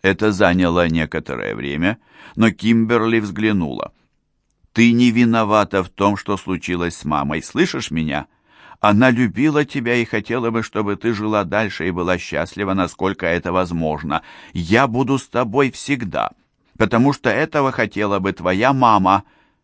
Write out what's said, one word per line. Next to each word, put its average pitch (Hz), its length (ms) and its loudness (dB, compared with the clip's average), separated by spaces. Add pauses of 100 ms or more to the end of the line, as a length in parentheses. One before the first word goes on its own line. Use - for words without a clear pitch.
Это 98 300 2
заняло 90 560 2
некоторое 71 640 -4
время, 73 440 -4 (380)
но 110 140 4
Кимберли 113 680 2
взглянула. 92 720 -4 (800)
"Ты 117 200 6
не 123 180 4
виновата 107 720 2
в 90 60 -6
том, 101 280 0
что 101 200 -4
случилось 87 600 -4
с - 80 -12
мамой, 76 380 -2
слышишь - 480 -2
меня? 78 360 -4 (540)
Она 104 300 4
любила 127 540 0
тебя 123 320 -4
и 117 80 0
хотела 117 460 -4
бы, 113 120 -2
чтобы 101 320 -4
ты 117 180 -2
жила 107 300 -2
дальше 95 460 -4
и - 20 -2
была 87 260 -2
счастлива, 90 580 -4
насколько 92 520 -2
это 85 260 -2
возможно. 80 720 -2 (300)
Я 98 340 2
буду 127 320 0
с - 80 -10
тобой 123 460 0
всегда, 87 580 -4 (460)
потому 117 360 2
что - 160 -2
этого 135 440 0
хотела 101 480 -2
бы 95 120 0
твоя 95 400 0
мама. 101 520 4 (400)